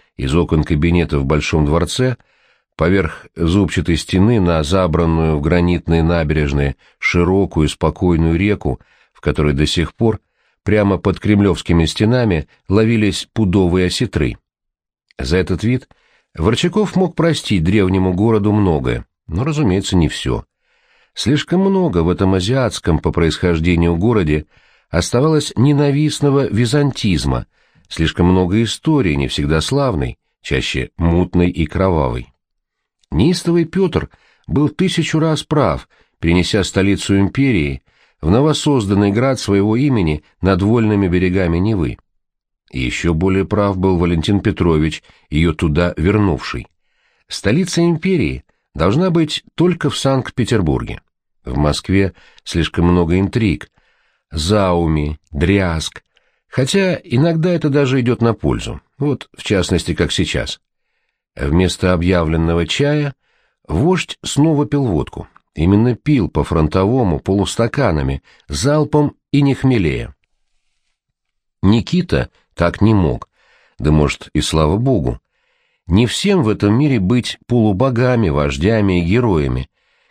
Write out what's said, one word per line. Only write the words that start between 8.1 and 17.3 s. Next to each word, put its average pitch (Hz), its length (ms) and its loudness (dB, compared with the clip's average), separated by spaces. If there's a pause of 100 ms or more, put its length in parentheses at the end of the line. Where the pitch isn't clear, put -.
реку, 95 420 -2 (320)
в - 80 -20
которой 73 340 0
до 73 140 0
сих 82 260 -2
пор 113 280 -2 (420)
прямо 101 340 2
под 90 220 -2
кремлевскими 95 680 2
стенами 107 640 0 (220)
ловились 107 640 0
пудовые 92 540 2
осетры. 76 500 -2 (840)
За 65 160 -2
этот 92 300 -2
вид 127 240 -2 (460)
Ворчаков 175 600 0
мог 180 200 0
простить 139 500 0